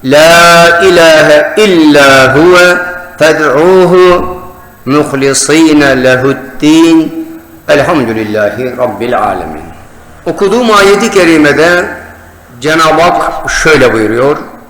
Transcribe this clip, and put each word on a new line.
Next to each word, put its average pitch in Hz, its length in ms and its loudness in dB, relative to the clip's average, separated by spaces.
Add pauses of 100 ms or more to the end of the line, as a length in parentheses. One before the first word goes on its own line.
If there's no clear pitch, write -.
la 170 760 4
ilahe 156 720 2
illa 143 760 2
huve 180 440 2 (400)
fed'uhu 175 1200 0 (480)
muhlisine 139 1160 0
lehuddin. 151 1120 0 (500)
Elhamdülillahi 120 1080 -4
Rabbil 117 420 -4
alemin. 85 440 -6 (640)
Okuduğum 202 440 -2
ayeti 202 400 2
kerimede 165 760 0 (760)
Cenab-ı 160 420 0
Hak - 480 -4
şöyle 135 420 0
buyuruyor. 117 440 -2 (340)